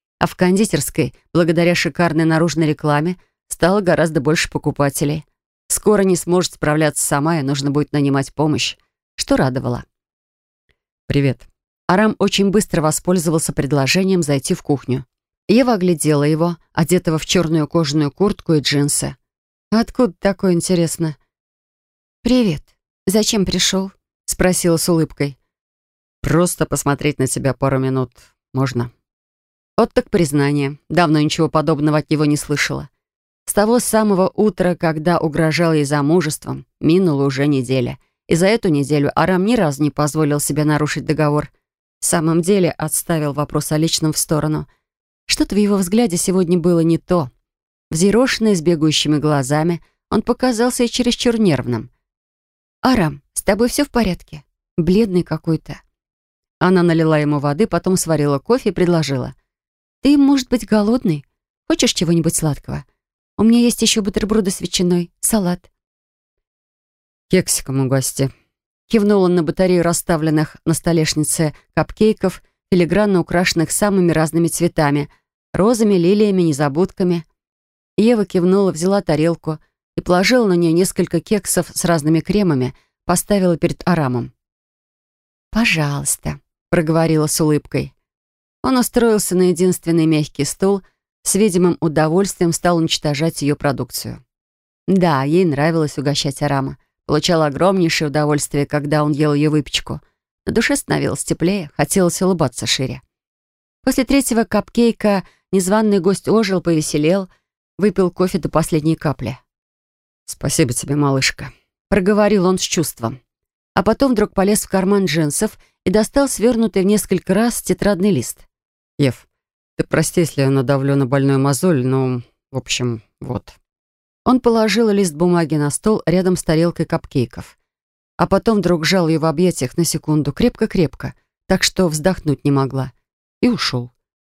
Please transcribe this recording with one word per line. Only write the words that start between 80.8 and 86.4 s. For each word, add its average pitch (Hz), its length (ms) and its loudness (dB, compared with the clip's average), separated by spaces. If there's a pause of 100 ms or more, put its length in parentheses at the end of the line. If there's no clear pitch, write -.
кексов - 540 -2
с - 100 -4
разными 160 360 2
кремами, 151 540 0 (320)
поставила 180 500 0
перед 160 320 -4
Арамом. 127 440 -2 (1160)
"Пожалуйста", 147 920 -2 (300)